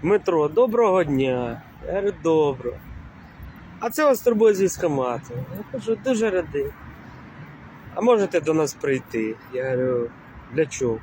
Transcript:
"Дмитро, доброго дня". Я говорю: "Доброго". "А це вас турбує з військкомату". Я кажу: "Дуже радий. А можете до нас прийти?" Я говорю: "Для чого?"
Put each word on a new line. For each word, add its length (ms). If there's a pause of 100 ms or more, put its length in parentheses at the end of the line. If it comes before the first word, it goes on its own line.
"Дмитро, 460
доброго 560
дня". 580 (240)
Я 60
говорю: 300
"Доброго". 540 (1040)
"А 100
це 140
вас 160
турбує 340
з 60
військкомату". 760
Я 380
кажу: 320
"Дуже 260
радий. 360 (1300)
А 60
можете 400
до 140
нас 200
прийти?" 640 (160)
Я 180
говорю: 400 (440)
"Для 120
чого?" 360